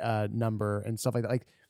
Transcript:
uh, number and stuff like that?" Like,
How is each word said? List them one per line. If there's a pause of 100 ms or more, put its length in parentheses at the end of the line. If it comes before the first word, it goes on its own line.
uh,
number
and
stuff
like
that?"
Like, (240)